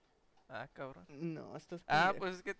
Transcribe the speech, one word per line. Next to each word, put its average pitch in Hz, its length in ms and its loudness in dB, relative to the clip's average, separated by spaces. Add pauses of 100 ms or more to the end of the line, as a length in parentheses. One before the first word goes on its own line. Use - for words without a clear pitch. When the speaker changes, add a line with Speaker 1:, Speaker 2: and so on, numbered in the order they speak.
(480)
Speaker 1:
Ah, 123 240 -8
cabrón. 143 360 -10
Speaker 2:
No, 147 480 -6
estás 175 300 -12
Speaker 1:
Ah, 170 260 6
Speaker 2:
pendejo. 196 60 -4
Speaker 1:
pues 185 180 -2
es 180 60 -14
que, 196 180 -6